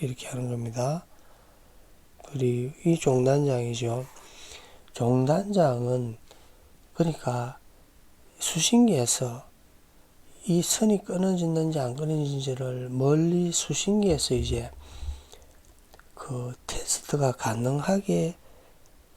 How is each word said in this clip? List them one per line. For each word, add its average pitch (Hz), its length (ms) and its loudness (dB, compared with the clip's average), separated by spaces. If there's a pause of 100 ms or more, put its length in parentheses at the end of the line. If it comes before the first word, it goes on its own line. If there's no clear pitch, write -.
이렇게 - 280 -6
하는 127 200 -6
겁니다. 120 560 -4 (1200)
그리고 123 500 -2 (100)
이 165 140 4
종단장이죠. 127 1080 2 (880)
종단장은 127 1200 2 (760)
그러니까 131 640 -2 (800)
수신기에서 143 1080 2 (1000)
이 170 160 2
선이 208 420 2
끊어지는지 165 760 0
안 123 180 -4
끊어지는지를 135 920 -4
멀리 160 640 2
수신기에서 180 840 0
이제 120 360 -2 (1400)
그 123 400 -10 (120)
테스트가 - 680 -2
가능하게 160 1040 0 (800)